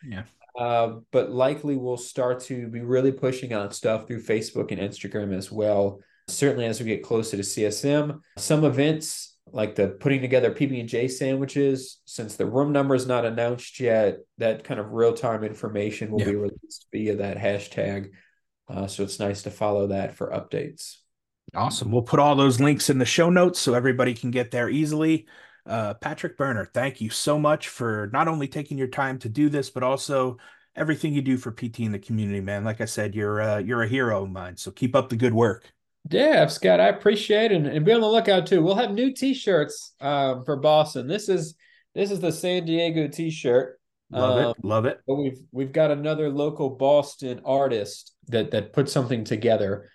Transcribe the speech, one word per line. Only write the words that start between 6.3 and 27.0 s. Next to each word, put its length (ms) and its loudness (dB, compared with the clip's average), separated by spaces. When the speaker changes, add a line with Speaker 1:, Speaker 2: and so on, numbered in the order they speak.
Speaker 2:
as 160 -4
we 60 -6
get 160 -2
closer 340 -2
to 60 -4
C 220 -2
S 200 -2
M, 360 0
some 280 2
events 640 0
like 220 -4
the 140 2
putting 320 0
together 300 2
P 140 -2
B 140 -2
and 100 -8
J 180 -2
sandwiches, 1000 -2
since 300 -12
the 100 -2
room 260 0
number 240 2
is 100 0
not 200 0
announced 540 -4
yet, 380 2
that 260 0
kind 160 -8
of 120 -8
real-time 520 0
information 640 -6
will 100 -2
Speaker 1:
Yeah. 100 0
Speaker 2:
be 60 0
released 560 -8
via 260 -2
that 200 -4
hashtag. 760 -4
Uh, 200 -8
so 160 -6
it's 160 -8
nice 240 -4
to 80 -10
follow 360 0
that 280 -4
for 160 -8
updates. 680 -8
Speaker 1:
Awesome. 380 -2
We'll 120 2
put 160 2
all 160 6
those 260 6
links 280 4
in 80 4
the 80 2
show 240 4
notes 300 4
so 140 2
everybody 400 2
can 180 -6
get 200 -2
there 180 0
easily. 580 0
Uh, 300 -4
Patrick 420 -8
Berner, 280 -2
thank 360 -4